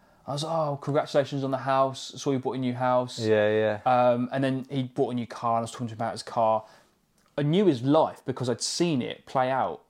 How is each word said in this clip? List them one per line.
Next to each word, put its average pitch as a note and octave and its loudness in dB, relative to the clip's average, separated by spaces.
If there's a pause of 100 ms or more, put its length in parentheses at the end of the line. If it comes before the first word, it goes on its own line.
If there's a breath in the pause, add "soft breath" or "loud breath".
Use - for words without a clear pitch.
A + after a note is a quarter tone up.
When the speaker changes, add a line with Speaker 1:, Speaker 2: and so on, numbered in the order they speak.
(260 soft breath)
Speaker 1:
I B2+ -8
was C#3+ -6
like, D#3+ -6
"Oh, D3 -2
congratulations C#3+ -2
on C3+ -4
the C3 -2
house. C3+ 0
Saw - -4
you C3+ 0
bought B2 -4
a - -6
new B2+ -2
house." B2+ 0
Speaker 2:
Yeah, G#2+ 2
yeah. B2 2
Speaker 1:
Um, B2 4
and C3+ 0
then C3 -2
he C3+ -2
bought B2 -2
a B2+ -4
new A#2+ -4
car, A#2 -2
and - 0
I - 0
was A2 -8
talking A#2+ -8
to A2 -10
him G#2+ -14
about A2+ -2
his A2 -10
car. A2 0 (720 loud breath)
I D3 0
knew E3 2
his B2+ 4
life C#3 2
because B2+ -4
I'd A#2 -2
seen E3+ -2
it - -8
play C3 -2
out G#2 -2